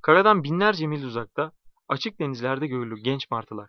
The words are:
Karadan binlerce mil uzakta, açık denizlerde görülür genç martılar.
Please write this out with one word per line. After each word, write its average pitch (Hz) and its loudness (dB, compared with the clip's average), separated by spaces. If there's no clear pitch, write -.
Karadan 190 6
binlerce 170 0
mil 151 -4
uzakta, 120 -6
açık 196 -6
denizlerde 131 -2
görülür 120 -6
genç 135 -2
martılar. 110 -8